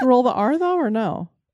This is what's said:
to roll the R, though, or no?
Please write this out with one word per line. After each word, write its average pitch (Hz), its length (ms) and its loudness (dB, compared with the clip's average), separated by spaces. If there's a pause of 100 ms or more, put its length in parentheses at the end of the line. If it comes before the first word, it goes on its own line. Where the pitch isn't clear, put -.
to 262 60 0
roll 247 180 4
the 247 80 2
R, 254 260 -2
though, 359 180 -2
or 285 140 -2
no? 214 380 -4 (260)